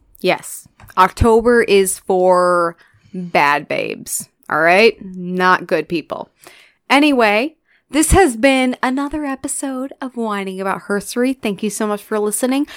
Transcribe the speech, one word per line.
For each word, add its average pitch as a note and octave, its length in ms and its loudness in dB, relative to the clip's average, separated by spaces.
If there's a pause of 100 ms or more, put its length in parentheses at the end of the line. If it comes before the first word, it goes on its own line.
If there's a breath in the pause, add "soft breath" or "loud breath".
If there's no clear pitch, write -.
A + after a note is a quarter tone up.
(200)
Yes. - 480 -4 (280)
October A3+ 680 4
is G3 340 2
for F3+ 800 2 (380 soft breath)
bad E3 520 0
babes. - 640 -8 (180)
All D3+ 120 -2
right? F3+ 440 4
Not F#3 640 -2
good D#3+ 240 -2
people. - 400 -8 (580 soft breath)
Anyway, C4 680 2 (340)
this - 220 0
has D#4+ 240 4
been B3+ 480 2
another C#4+ 400 -4
episode C4+ 800 -8
of B3+ 160 -10
Whining G3 420 -4
About F#3+ 240 -4
Herstory. A#3+ 580 -4
Thank G3+ 220 -6
you G#3+ 60 0
so G#3+ 180 -4
much G#3 160 -4
for A3 160 -4
listening. B3+ 580 -2